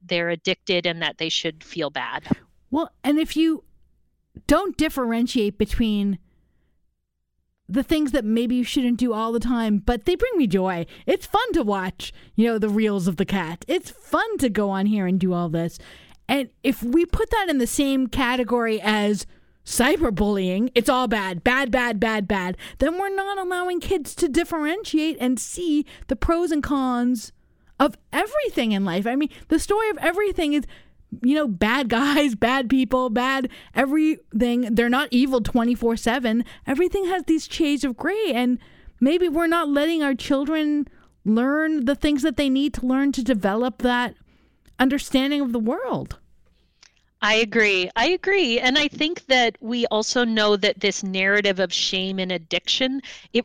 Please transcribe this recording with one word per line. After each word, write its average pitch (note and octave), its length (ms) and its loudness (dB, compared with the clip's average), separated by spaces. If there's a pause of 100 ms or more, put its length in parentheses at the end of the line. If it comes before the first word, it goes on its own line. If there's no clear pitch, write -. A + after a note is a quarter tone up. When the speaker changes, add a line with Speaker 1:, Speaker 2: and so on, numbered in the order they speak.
Speaker 1:
they're E3+ 260 -2
addicted F3 560 -2
and E3 160 -2
that D3+ 160 -4
they D#3+ 140 -4
should D#3+ 340 -6
feel D3+ 240 -6
bad. C3 380 -8 (440)
Speaker 2:
Well, D4+ 220 -4 (100)
and D4 160 2
if D#4 200 -2
you D#4+ 260 0 (800)
don't E4 300 2
differentiate A#3 800 0
between G#3 600 0 (1500)
the B3 160 -2
things D4+ 300 0
that B3+ 120 0
maybe A#3 320 0
you B3 80 0
shouldn't B3 340 0
do A#3 160 0
all A3+ 180 -2
the A#3 80 0
time, A3+ 380 0
but A#3+ 260 0
they F4+ 100 2
bring A#4+ 220 0
me C#4 100 4
joy. F#3 380 0 (220)
It's - 180 0
fun A4 280 0
to - 100 2
watch, F#3+ 500 -4 (220)
you A3 120 4
know, A3+ 120 0
the G#3 100 0
reels G3+ 400 0
of E3+ 80 0
the G3 80 0
cat. F3 420 -4
It's E4 240 -2
fun G4+ 480 -2
to C4 120 0
go G3+ 180 -2
on F#3+ 180 -2
here G#3 200 0
and F#3 120 2
do F#3 140 0
all F3 160 -2
this. E3 300 -4 (500)
And C4 220 -2 (120)
if C4 200 -2
we D4+ 240 2
put - 240 0
that G4+ 180 0
in D4+ 80 0
the A#3+ 100 0
same C4+ 420 0
category A#3+ 720 0
as G#3 440 0 (400)
cyberbullying, G#3 1080 0
it's A#3 140 2
all B3+ 180 2
bad, F#3+ 380 -2
bad, B3+ 260 2
bad, A#3+ 300 0
bad, G#3+ 260 0
bad, F#3 300 -2 (220)
then E4 200 0
we're G4 160 -4
not G4 240 -4
allowing F4+ 400 -4
kids E4 380 -4
to F4 120 0
differentiate D#4 920 -2
and B3+ 180 0
see D#4 460 -2 (240)
the C4 80 -2
pros E4+ 340 0
and D4 120 0
cons B3 720 -2 (460)
of C#4 180 2 (160)
everything G4 600 -2
in G3 120 0
life. G#3 220 -2
I A#3+ 100 -2
mean, C#4+ 120 0 (200)
the D#4 120 2
story G#4+ 300 0
of D#4+ 80 -4
everything F4 560 0
is, D4 100 0 (580)
you C4 120 4
know, D4+ 120 0
bad A3 420 0
guys, C#4 460 2
<laughs> - 20 -4
bad B3 340 0
people, B3+ 400 2
bad B3+ 380 0 (260)
everything. B3 1000 0
They're A#3 140 4
not B3+ 220 0
evil C4 300 2
twenty-four A#3 560 0
seven. A#3+ 480 0 (220)
Everything F4 400 0
has F4+ 180 -2
these D#4+ 220 0
shades C#4+ 380 0
of B3+ 120 -2
gray, G4 360 -2
and B3 260 0 (420)
maybe E4+ 280 4
we're E4 200 0
not E4 200 0
letting D4+ 340 2
our C4+ 120 0
children D4 720 0 (380)
learn C#4 600 2
the C4+ 120 2
things D4 260 2
that C#4+ 140 0
they C#4+ 120 2
need C#4 260 2
to - 120 -6
learn C4+ 260 2
to B3+ 120 -4
develop A3 540 0
that B3 360 0 (640)
understanding C4+ 600 2
of B3 120 -2
the A#3+ 60 -2
world. C#4+ 600 -4 (1040)
Speaker 1:
I G#3+ 120 2
agree. G#3 600 2
I A#3+ 120 4
agree. F4+ 500 2
And B3+ 200 2
I D4 100 2
think D#4+ 380 -4
that B3 340 2
we A#3 280 -4
also A3 360 0
know G#3+ 320 2
that G3 240 0
this G3 220 -2
narrative G3 580 0
of F3+ 100 0
shame F#3+ 480 -4
and F#3 140 -4
addiction, F3+ 680 -2 (320)
it A#3+ 100 2